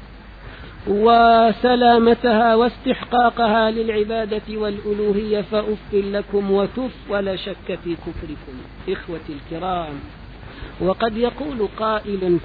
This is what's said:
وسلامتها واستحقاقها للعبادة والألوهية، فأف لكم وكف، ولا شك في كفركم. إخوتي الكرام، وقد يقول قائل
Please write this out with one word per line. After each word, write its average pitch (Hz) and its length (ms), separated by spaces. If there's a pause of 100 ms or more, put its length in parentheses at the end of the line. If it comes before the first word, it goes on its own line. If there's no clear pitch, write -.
(880)
وسلامتها 233 1700
واستحقاقها 233 1160
للعبادة 220 760
والألوهية، 208 920
فأف 214 520
لكم 202 580
وكف، 196 440 (140)
ولا 196 260
شك - 320 (160)
في 170 120
كفركم. 151 600 (340)
إخوتي 170 440
الكرام، 165 600 (880)
وقد 208 360
يقول 240 500 (120)
قائل 208 640